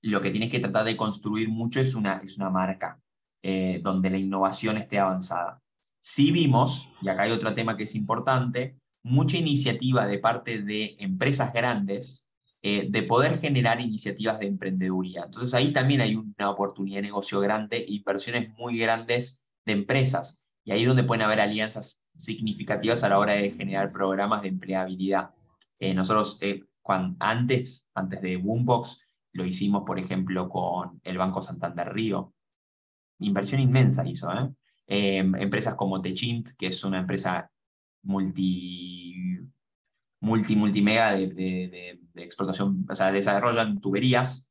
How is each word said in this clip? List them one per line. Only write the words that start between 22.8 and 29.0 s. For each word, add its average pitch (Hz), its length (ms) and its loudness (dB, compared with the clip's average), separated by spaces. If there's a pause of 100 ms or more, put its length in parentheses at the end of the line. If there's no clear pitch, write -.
a 104 40 4
la 98 120 6
hora 104 140 4
de 101 160 2
generar 98 420 -2
programas 98 500 0
de 98 60 -4
empleabilidad. 92 840 -2 (480)
Eh, 92 160 0
nosotros, 104 460 2
eh, 98 240 -4 (180)
cuan-, 92 380 0
antes, 123 760 0
antes 95 280 -4
de 92 140 -2
Boombox, 117 680 0 (300)